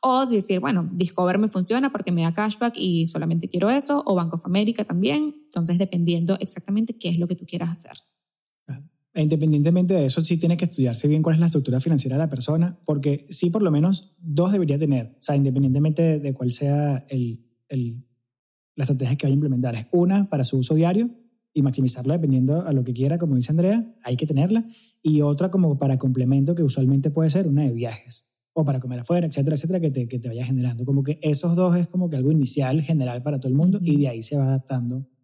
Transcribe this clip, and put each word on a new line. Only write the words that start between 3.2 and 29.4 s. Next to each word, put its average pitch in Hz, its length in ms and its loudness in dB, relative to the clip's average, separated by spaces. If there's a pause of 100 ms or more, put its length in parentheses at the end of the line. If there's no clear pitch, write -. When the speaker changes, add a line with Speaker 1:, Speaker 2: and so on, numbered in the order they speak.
Speaker 1:
quiero 185 220 0
eso", 285 340 0
o 190 120 0
Bank 170 180 -2
of 165 100 -8
America 208 400 0
también. 285 600 0
Entonces, 170 340 -2
dependiendo 170 640 0
exactamente 214 580 -4
qué 175 120 -4
es 170 80 0
lo 175 100 0
que 180 80 -4
tú 175 100 -16
quieras 170 240 -6
hacer. - 220 -10 (760)
Speaker 2:
Claro. 135 160 -12 (320)
E 160 80 0
independientemente 156 720 2
de 151 120 2
eso, 131 160 0
sí 165 160 0
tiene 170 180 2
que 175 80 -2
estudiarse 131 420 -2
bien 156 160 2
cuál 160 140 2
es 165 40 4
la 170 60 4
estructura 135 320 0
financiera 131 380 0
de 151 80 0
la 160 40 -2
persona, 156 560 -2
porque 143 440 -2
sí, - 220 0
por 208 120 0
lo 180 80 2
menos 165 480 0
dos 170 320 0
debería 165 280 2
tener, 135 420 0
o - 20 -20
sea, 147 140 0
independientemente 143 840 2
de 139 160 -4
cuál 127 160 -2
sea 143 580 0
el, 120 380 -4 (220)
el, 120 360 -6 (680)
la 147 100 -4
estrategia 131 320 0
que 147 100 -4
vaya 135 60 2
a - 20 4
implementar. 127 420 0
Es 110 160 -10
una 190 360 2
para 139 160 -2
su 135 140 -2
uso 127 160 0
diario 185 360 2 (440)
y 151 80 2
maximizarlo 131 500 0
dependiendo 147 520 2
a 156 80 -2
lo 131 120 0
que 123 80 -6
quiera, 135 260 -2
como 160 160 0
dice 123 160 0
Andrea, 196 420 0 (120)
hay 127 120 -2
que 156 100 -2
tenerla, 180 380 2 (380)
y 151 200 4
otra 147 280 0
como 170 280 2
para 135 200 2
complemento 135 560 2
que 170 80 0
usualmente 135 480 2
puede 156 200 2
ser 180 180 0
una 143 160 2
de 127 80 0
viajes, 117 640 -10 (160)
o 160 120 0
para 139 140 0
comer 127 220 -8
afuera, 170 260 0
etcétera, 147 300 0